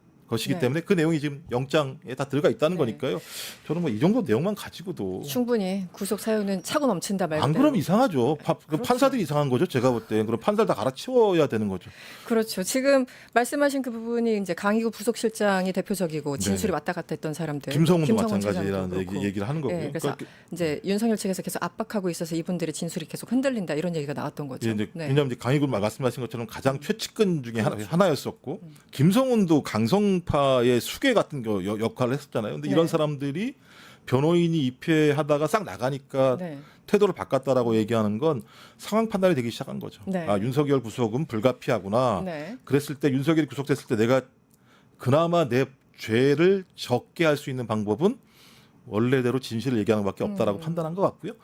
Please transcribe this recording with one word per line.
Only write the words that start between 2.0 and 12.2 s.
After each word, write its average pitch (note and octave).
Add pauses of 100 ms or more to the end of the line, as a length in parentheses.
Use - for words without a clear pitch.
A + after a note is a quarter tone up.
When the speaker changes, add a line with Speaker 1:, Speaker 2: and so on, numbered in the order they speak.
Speaker 1:
다 C#3
들어가 C#3+
있다는 D#3
Speaker 2:
네. -
Speaker 1:
거니까요. C3 (480)
저는 D#3
뭐 E3+
이 G#2+
정도 G3+
내용만 D#3
가지고도 -
Speaker 2:
충분히 A3
구속 G3+
사유는 G3+
차고 D4
넘친다 F#3+
말 D#3
Speaker 1:
안 C3
Speaker 2:
그대로. E3+
Speaker 1:
그럼 D4
이상하죠. D#3+
파-, E3+
그 -
Speaker 2:
그렇죠. D#3
Speaker 1:
판사들이 B3+
이상한 D3
거죠. B2+
제가 C3
볼 A#2
때. A2
그럼 A2
판사를 G#3
다 E3
갈아치워야 F#3+
되는 A2
거죠. C3 (360)